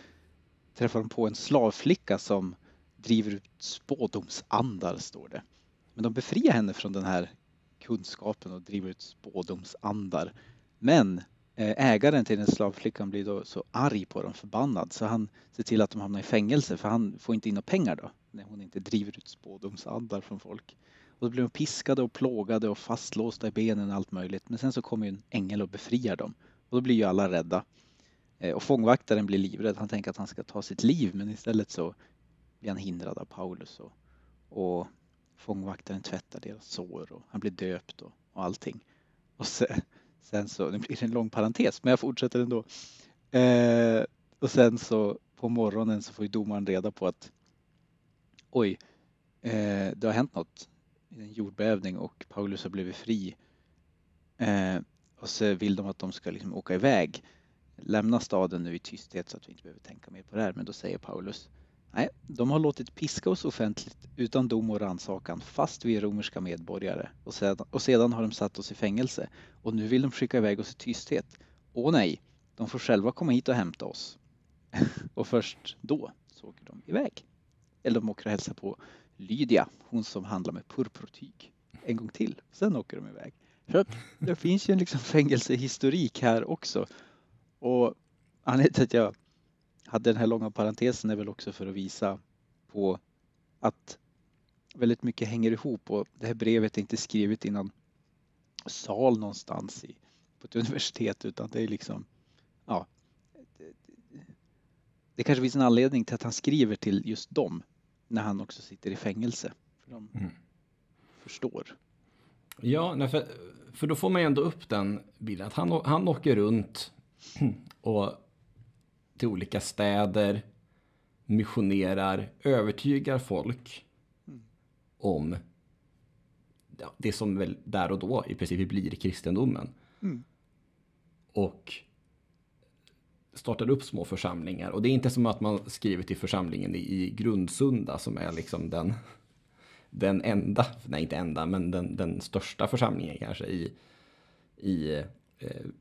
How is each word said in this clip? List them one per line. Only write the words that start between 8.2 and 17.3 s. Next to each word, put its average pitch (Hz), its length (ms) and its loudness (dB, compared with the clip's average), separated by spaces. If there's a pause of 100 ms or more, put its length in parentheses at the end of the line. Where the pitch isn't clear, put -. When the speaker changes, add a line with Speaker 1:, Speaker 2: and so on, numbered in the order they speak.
Speaker 1:
och 92 100 -12
driver 95 280 -6
ut 92 120 -12
spådomsandar. 95 1300 -6 (460)
Men, 113 380 6 (380)
eh, 117 360 4
ägaren 123 340 6
till 107 120 2
den 104 100 0
slavflickan 101 640 0
blir 98 160 -4
då 101 200 -4
så - 260 -10
arg 131 340 0
på - 160 -8
dem, 95 120 -6
förbannad, 107 600 -2
så - 120 -4
han 110 240 0 (220)
ser - 120 -6
till 110 180 4
att 101 100 4
de 107 100 -6
hamnar 101 180 -4
i 104 40 -6
fängelse, 110 540 2
för 107 120 -2
han 107 300 0
får 117 160 -2